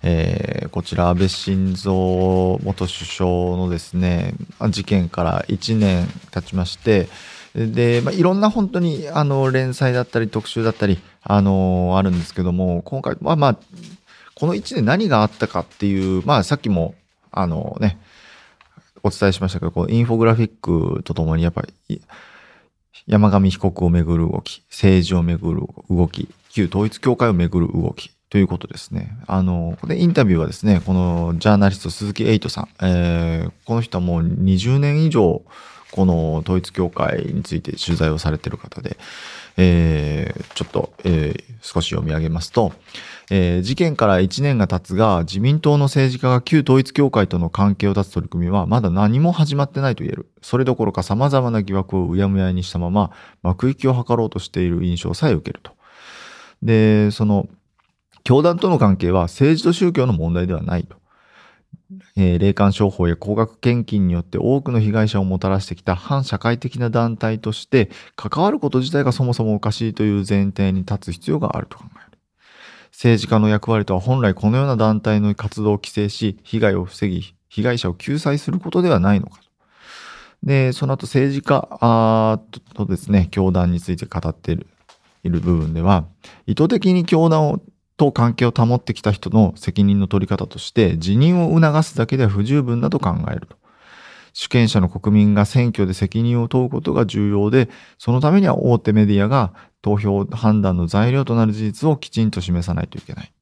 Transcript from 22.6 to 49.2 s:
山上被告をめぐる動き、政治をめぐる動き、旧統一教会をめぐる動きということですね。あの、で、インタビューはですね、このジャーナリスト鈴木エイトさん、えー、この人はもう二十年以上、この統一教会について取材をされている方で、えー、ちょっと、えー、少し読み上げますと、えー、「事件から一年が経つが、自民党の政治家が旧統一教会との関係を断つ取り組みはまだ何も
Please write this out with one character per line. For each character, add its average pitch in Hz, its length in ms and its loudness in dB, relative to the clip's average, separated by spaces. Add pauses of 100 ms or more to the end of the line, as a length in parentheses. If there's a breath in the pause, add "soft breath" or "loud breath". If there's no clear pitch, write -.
山 104 240 4
上 95 200 4
被 90 80 -6
告 90 260 0
を 87 60 4
め 85 120 4
ぐ 85 140 0
る 82 140 0
動 - 100 -4
き、 - 300 -16
政 92 360 4
治 92 80 -2
を 87 80 2
め 85 140 0
ぐ 82 160 -4
る 78 100 -2 (280)
動 87 180 2
き、 - 200 -8 (220)
旧 101 160 0
統 101 200 0
一 - 140 -6
教 127 160 2
会 120 120 2
を 107 60 2
め 87 140 2
ぐ 90 120 0
る 85 80 0
動 87 280 -2
き - 160 -20 (160)
と 101 100 0
い 101 40 6
う 92 40 4
こ 87 120 -4
と - 100 -14
で - 100 -18
す - 140 -16
ね。 87 240 -10 (100)
あ 92 160 -2
の、 90 340 -2 (120)
で、 165 100 -4
イ 175 80 2
ン 170 60 2
タ 135 120 2
ビ 95 100 4
ュ - 20 2
ー - 20 2
は 78 80 0
で - 60 -6
す - 120 -14
ね、 98 220 4
こ 95 60 -2
の 85 460 0
ジ 95 100 0
ャ 104 60 6
ー - 20 4
ナ 101 120 4
リ 95 60 0
ス 95 60 -12
ト 87 100 -6
鈴 101 240 -6
木 - 80 -6
エ 110 120 2
イ 107 40 2
ト 101 100 -4
さ - 120 -8
ん、 90 80 -8 (120)
え 85 680 0
ー、 85 40 -10 (120)
こ 113 100 -4
の 117 60 0
人 117 180 -6
は 90 60 -2
も 87 140 0
う 82 40 0
二 92 340 2
十 120 220 0
年 143 260 2
以 160 60 2
上、 95 320 2 (480 loud breath)
こ 95 140 0
の 80 320 2
統 80 200 -2
一 90 140 -4
教 90 180 -2
会 - 360 -4
に - 180 -6
つ - 140 -10
い 82 60 -6
て 73 100 -10
取 - 240 -4
材 80 140 0
を 78 80 -2
さ 78 120 -4
れ 78 80 -4
て - 100 -10
い - 40 -8
る - 60 -12
方 - 220 -18
で、 - 160 -10 (600 loud breath)
え 80 840 2
ー、 - 160 -16
ち - 80 -8
ょ - 60 -4
っ - 20 -20
と、 - 220 -4 (100)
え 80 340 0
ー、 - 260 -16
少 - 180 -6
し 80 100 -4
読 80 160 -4
み 78 80 -4
上 80 60 -2
げ 80 80 -2
ま 80 120 -4
す - 120 -12
と、 107 200 0 (600 loud breath)
え 90 260 2
ー、 90 80 -2
「事 127 80 -2
件 165 220 0
か 113 100 0
ら 95 140 4
一 95 220 0
年 143 140 0
が 98 120 2
経 92 100 -2
つ 92 160 -8
が、 98 280 2
自 87 180 -6
民 139 180 2
党 147 200 2
の 143 80 2
政 135 300 0
治 127 40 -10
家 131 80 0
が 123 140 2
旧 160 180 2
統 131 180 4
一 131 140 -2
教 143 180 2
会 104 160 2
と 90 140 -2
の 85 100 -2
関 101 240 2
係 101 140 -2
を 98 60 0
断 98 100 0
つ - 60 -12
取 85 160 -4
り - 40 -14
組 87 160 -2
み 90 60 -2
は 98 140 0
ま 110 140 2
だ 101 100 0
何 107 280 2
も 170 140 2